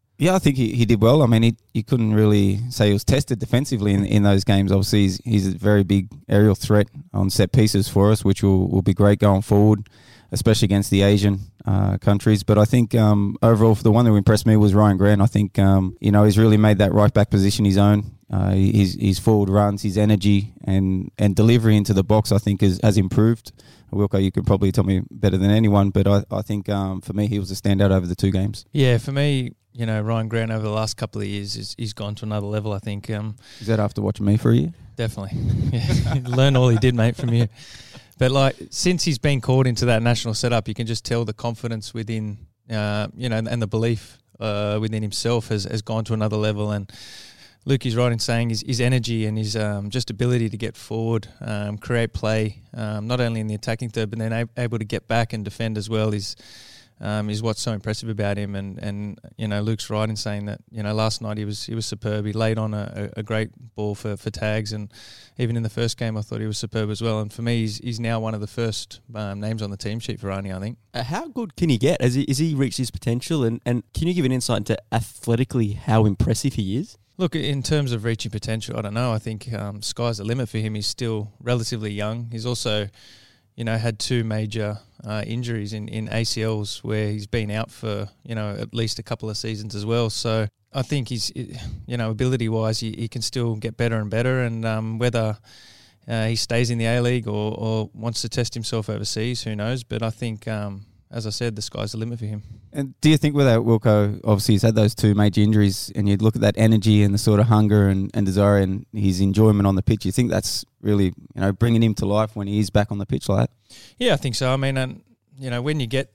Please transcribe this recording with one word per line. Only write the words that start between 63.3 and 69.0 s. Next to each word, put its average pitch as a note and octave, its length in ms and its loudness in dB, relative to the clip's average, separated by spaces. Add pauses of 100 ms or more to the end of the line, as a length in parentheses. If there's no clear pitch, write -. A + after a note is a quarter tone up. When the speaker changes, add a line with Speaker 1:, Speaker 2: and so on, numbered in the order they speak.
Speaker 2:
ball G#2 180 -4
for, G2+ 240 -8
for A2 140 -8
tags, G#2+ 420 -4
and G#2+ 180 -10 (460)
even A#2+ 180 -2
in A#2 60 -2
the A2+ 80 -4
first A#2 280 -4
game, A2 200 -6
I G#2+ 40 -6
thought A2 180 -10
he A2 80 -6
was G#2+ 100 -6
superb A2 320 -6
as G#2 120 -8
well. A2 180 -2
And G#2 120 -8
for A#2 120 -12
me, A#2 180 -2
he's, G#2+ 160 -4
he's A2+ 220 -10
now A#2 200 -4
one A2 140 -6
of G#2 80 -8
the G#2 60 -8
first, - 540 -8 (120)